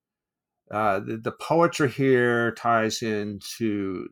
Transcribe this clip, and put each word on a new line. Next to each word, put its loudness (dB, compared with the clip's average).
Uh, 0
the, -8
the -6
poetry 2
here 2
ties 0
into -4